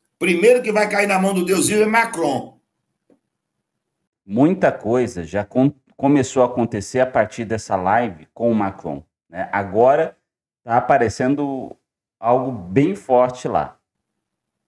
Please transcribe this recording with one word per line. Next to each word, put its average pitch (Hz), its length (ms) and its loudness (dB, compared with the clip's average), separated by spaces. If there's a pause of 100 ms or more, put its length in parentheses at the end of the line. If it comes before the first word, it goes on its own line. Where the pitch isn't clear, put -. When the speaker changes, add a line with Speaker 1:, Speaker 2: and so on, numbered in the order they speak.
(180)
Speaker 1:
Primeiro 190 440 4
que 214 100 -4
vai 208 160 0
cair 202 180 -2
na 190 120 0
mão 190 160 0
do 180 100 0
Deus 185 240 0
vivo 214 140 2
é 214 40 2
Macron. 170 760 -2 (1600)
Speaker 2:
Muita 147 460 2
coisa 113 540 -2
já 98 200 -4
com-, 131 280 2 (240)
começou 135 460 2
a 123 40 4
acontecer 120 540 -2
a 127 60 2
partir 117 380 -2
dessa 104 320 -4
live 95 560 -2
com 117 180 -2
o 113 40 2
Macron, 92 500 -6 (240)
né? 87 240 -10
Agora 101 640 2 (460)
tá 117 140 -2
aparecendo 131 1000 -2 (420)
algo 127 340 0
bem 113 420 0
forte 127 520 0
lá. 82 320 -4 (880)